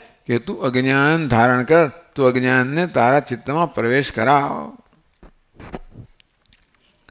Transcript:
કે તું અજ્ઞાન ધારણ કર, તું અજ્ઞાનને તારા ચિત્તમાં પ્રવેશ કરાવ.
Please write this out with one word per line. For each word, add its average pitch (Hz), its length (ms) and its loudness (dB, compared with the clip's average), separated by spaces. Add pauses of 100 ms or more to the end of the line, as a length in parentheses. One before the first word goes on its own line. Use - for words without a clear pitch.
(280)
કે 120 120 0
તું 202 220 -12
અજ્ઞાન 139 680 0
ધારણ 123 360 2
કર, 156 240 2
તું - 400 -4
અજ્ઞાનને 127 600 0
તારા 131 320 2
ચિત્તમાં 143 540 -4
પ્રવેશ 123 380 -2
કરાવ. 139 680 -2 (2250)